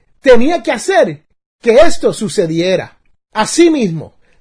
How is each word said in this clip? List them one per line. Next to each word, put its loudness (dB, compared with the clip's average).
tenía 4
que -4
hacer -4
que 0
esto 2
sucediera. -6
Asimismo, -2